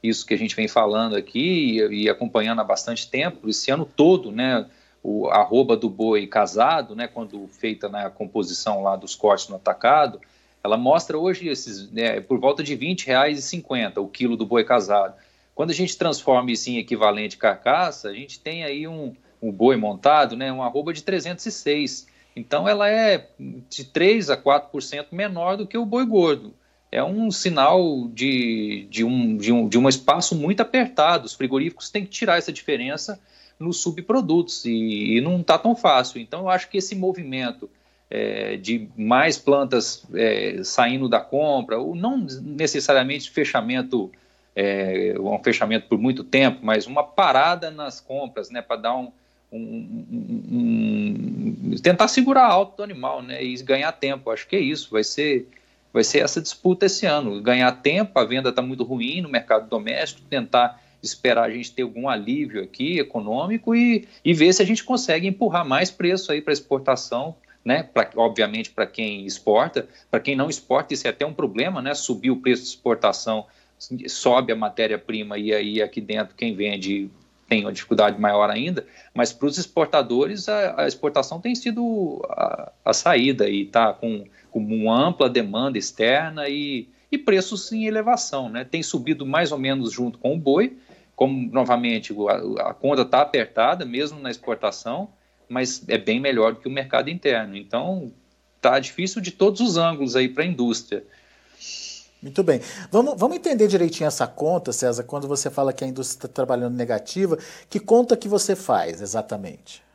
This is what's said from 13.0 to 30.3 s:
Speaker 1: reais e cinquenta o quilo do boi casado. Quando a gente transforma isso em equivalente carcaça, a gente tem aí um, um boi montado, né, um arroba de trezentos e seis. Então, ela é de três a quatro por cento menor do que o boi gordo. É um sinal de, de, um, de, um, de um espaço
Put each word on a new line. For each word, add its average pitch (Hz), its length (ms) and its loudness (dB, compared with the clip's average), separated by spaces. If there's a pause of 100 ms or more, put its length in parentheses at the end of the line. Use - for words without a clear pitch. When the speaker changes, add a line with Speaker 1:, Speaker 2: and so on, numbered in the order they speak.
Speaker 1:
reais 139 320 2
e 135 40 -10
cinquenta 123 580 -4
o 98 80 -4
quilo 117 280 -2
do 110 80 -4
boi 110 200 2
casado. 101 500 2 (400)
Quando 160 160 -2
a 156 40 -2
gente 180 240 -2
transforma 127 520 2
isso 117 200 -4
em 120 80 -2
equivalente 107 580 0
carcaça, 127 720 0
a 101 60 -8
gente 87 260 -16
tem 160 240 -10
aí 147 240 -6
um, 151 260 -10 (260)
um 110 120 -6
boi 117 240 6
montado, 113 580 2
né, 131 180 -6
um 131 100 -6
arroba 143 300 -4
de 156 120 -12
trezentos 175 420 -4
e 214 60 -6
seis. 147 540 -4 (280)
Então, 147 320 -2
ela 208 240 2
é 214 380 2 (400)
de - 160 -14
três 180 460 4
a 127 60 4
quatro - 340 4
por 139 120 -6
cento 147 320 -10
menor 185 440 -2
do 208 80 -6
que 233 100 -8
o 233 80 -2
boi 240 220 0
gordo. 165 480 2 (360)
É 127 120 0
um 208 280 0
sinal 156 800 2
de, 113 840 -2
de, 113 140 -2
um, 117 320 2
de, 104 160 0
um, 117 160 4
de 117 100 4
um 131 100 6
espaço 151 460 2